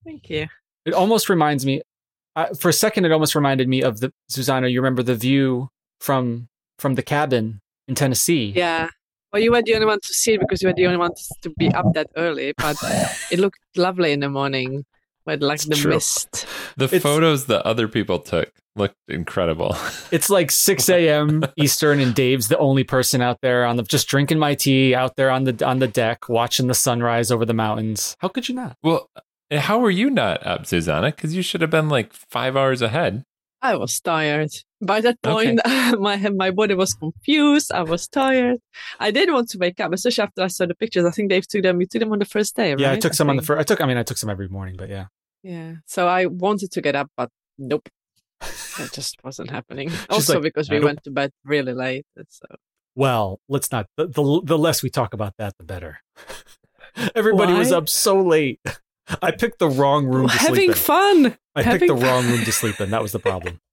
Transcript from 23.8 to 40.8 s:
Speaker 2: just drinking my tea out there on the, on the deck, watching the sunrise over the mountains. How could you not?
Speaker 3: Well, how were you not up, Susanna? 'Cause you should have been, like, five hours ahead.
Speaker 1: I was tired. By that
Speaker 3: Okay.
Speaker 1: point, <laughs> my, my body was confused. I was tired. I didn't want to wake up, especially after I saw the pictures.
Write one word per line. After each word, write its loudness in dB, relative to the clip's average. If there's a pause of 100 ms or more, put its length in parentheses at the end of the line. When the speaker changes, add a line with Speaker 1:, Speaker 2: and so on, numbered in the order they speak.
Speaker 2:
just -2
drinking 2
my 2
tea 2
out 0
there 4
on 0
the, 0
on 0
the 2
deck, -2
watching 0
the 0
sunrise 0
over 2
the -2
mountains. -2
How -4
could -6
you -6
not? -10
Speaker 3:
Well, 0 (420)
how 0
were 4
you 2
not 0
up, -4
Susanna? 0
'Cause -6
you -4
should -4
have 0
been, 2
like, 0
five -4
hours 2
ahead. -2 (380)
Speaker 1:
I 0
was -4
tired. 0 (280)
By 0
that 2
Speaker 3:
Okay. 2
Speaker 1:
point, 2
<laughs> 2
my, 0 (140)
my 0
body 2
was 0
confused. 0
I 0
was -4
tired. 0 (400)
I 0
didn't 2
want 0
to -12
wake -2
up, -2
especially 0
after -4
I 0
saw -2
the -4
pictures. -2